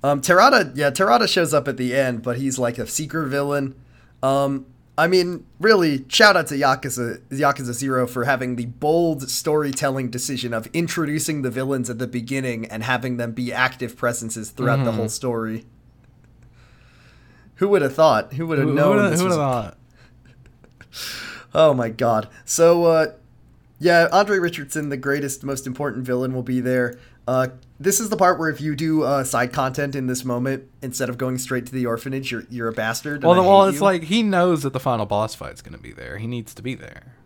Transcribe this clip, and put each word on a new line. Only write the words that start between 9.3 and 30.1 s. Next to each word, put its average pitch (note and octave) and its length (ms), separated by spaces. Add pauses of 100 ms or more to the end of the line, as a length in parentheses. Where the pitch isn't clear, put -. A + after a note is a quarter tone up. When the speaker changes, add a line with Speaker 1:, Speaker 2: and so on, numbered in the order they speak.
Speaker 1:
decision B2 440
of A2+ 200
introducing D#3 680
the C3 80
villains C3 400
at A#2 100
the B2 80
beginning A#2+ 600
and A2 160
having B2 340
them A#2 160
be B2 180
active B2+ 460
presences A2+ 540
throughout A#2+ 260
the B2 140
Speaker 2:
Mm-hmm. A2 60
Speaker 1:
whole A2 120
story. A2+ 560 (1900)
Who G3 140
would G3 120
have C3+ 140
thought? C3+ 380
Who D#3+ 140
would D#3+ 120
have C3+ 80
Speaker 2:
Who, C3+ 80
Speaker 1:
known - 220
Speaker 2:
who G#3 60
would've, G3 80
Speaker 1:
this E3+ 100
Speaker 2:
who F#3 60
Speaker 1:
was F3 100
Speaker 2:
would've C#3+ 140
thought? G#2+ 260 (1800)
Speaker 1:
Oh D#3 200
my A#2+ 160
god. A2+ 380 (160)
So, E3+ 420
uh, D#3+ 220 (720)
yeah, E3+ 320
Andre G3 280
Richardson, D#3 500
the C#3 80
greatest, C#3 460
most C3+ 220
important B2+ 400
villain, B2+ 280
will B2+ 100
be B2+ 160
there. B2 380 (300)
Uh, B2+ 200 (320)
this F#3+ 220
is A3 80
the A3 80
part F3+ 220
where D#3+ 100
if C#3 120
you D3+ 140
do, D#3 280
uh, C3+ 200
side B2 300
content C#3 420
in C3 120
this B2+ 180